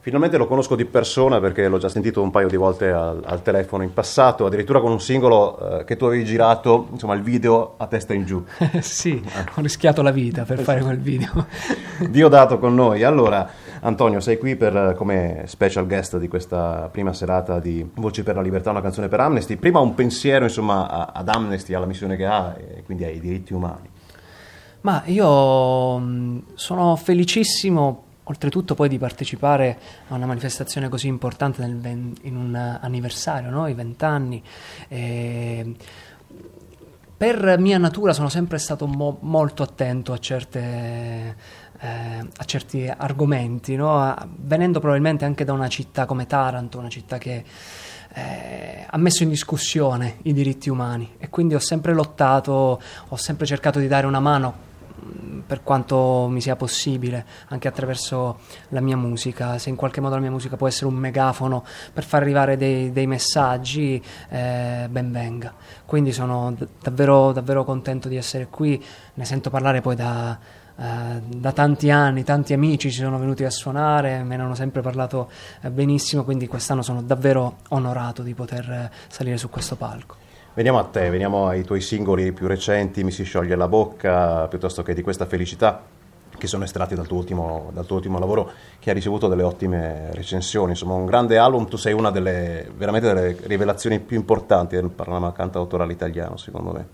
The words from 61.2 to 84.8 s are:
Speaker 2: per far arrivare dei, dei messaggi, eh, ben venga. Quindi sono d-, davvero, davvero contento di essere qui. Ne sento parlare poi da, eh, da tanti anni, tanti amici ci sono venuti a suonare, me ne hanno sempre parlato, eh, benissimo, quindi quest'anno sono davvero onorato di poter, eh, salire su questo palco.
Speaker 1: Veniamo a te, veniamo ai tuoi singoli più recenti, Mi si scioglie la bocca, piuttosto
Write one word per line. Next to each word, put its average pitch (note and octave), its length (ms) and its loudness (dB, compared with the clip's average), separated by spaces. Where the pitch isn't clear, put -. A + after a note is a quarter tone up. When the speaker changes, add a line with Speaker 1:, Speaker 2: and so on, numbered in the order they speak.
Speaker 2:
per D3+ 120 -6
far D3 180 2
arrivare C#3 360 2
dei, C3 340 0
dei C3+ 140 0
messaggi, C3 960 0
eh, B2 600 -4
ben B2 220 -4
venga. A#2 420 -8
Quindi C#3+ 260 2
sono B2 400 -2
d-, A#2+ 160 -8
davvero, C3+ 500 6
davvero C3 320 0
contento C3 440 -6
di C3 80 -4
essere B2+ 320 -6
qui. D3 340 0
Ne B2 100 -8
sento C3+ 240 -4
parlare C3 320 2
poi B2 160 -2
da, A#2 420 -4
eh, B2 80 -10
da B2 260 -4
tanti D3 380 4
anni, C#3 340 4
tanti C#3+ 280 2
amici C#3+ 380 2
ci B2 100 -6
sono C3 180 -2
venuti C3+ 260 -2
a C3 60 -2
suonare, C#3+ 720 0
me B2+ 120 -6
ne B2+ 60 -4
hanno B2+ 120 -4
sempre C3 280 -4
parlato, B2+ 480 -4
eh, C3+ 80 -8
benissimo, C#3+ 540 0
quindi C3 220 -2
quest'anno B2+ 360 -4
sono B2 180 -4
davvero C3 560 2
onorato B2 540 -4
di A#2+ 120 -8
poter, B2 360 -8
eh, A#2+ 200 -8
salire B2 300 -4
su A#2+ 100 -8
questo - 280 -8
palco. - 500 -12
Speaker 1:
Veniamo A#2 260 4
a G2 40 -2
te, F#2 240 0
veniamo G2 380 2
ai F#2 160 0
tuoi F#2+ 180 -2
singoli F#2+ 520 0
più F#2 160 -4
recenti, G2 560 0
Mi F#2 80 0
si G2 100 -8
scioglie F2+ 320 -2
la F2+ 140 2
bocca, F2 800 2
piuttosto F2 340 -6